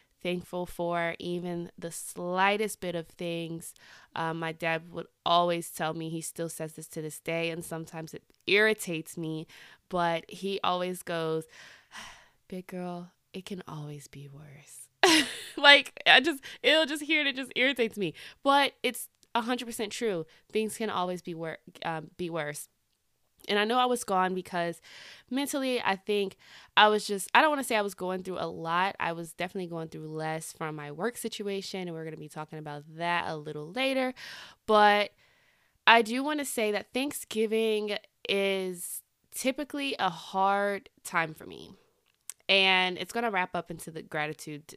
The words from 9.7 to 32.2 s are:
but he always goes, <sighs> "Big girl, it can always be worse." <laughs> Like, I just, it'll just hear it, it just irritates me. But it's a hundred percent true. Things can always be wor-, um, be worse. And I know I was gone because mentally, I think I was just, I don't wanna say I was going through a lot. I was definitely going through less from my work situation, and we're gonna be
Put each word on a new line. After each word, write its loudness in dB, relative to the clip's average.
but 0
he -6
always -2
goes, -2
<sighs> -20
"Big -12
girl, -8
it -10
can -10
always -12
be -18
worse." -20
<laughs> 6
Like, 8
I 10
just, 2
it'll 6
just -4
hear 2
it, 2
it 0
just -8
irritates 2
me. -2
But 4
it's -4
a 0
hundred -2
percent -6
true. -2
Things -2
can -2
always -4
be -8
wor-, -8
um, -6
be -4
worse. -6
And 2
I 4
know 2
I 6
was 0
gone 2
because -4
mentally, 0
I 2
think -2
I 10
was 2
just, -4
I 10
don't 8
wanna 0
say 0
I 4
was -2
going -4
through -6
a -2
lot. 0
I 0
was -10
definitely -6
going -6
through -12
less -6
from -6
my -10
work -6
situation, -6
and -6
we're -8
gonna -10
be -12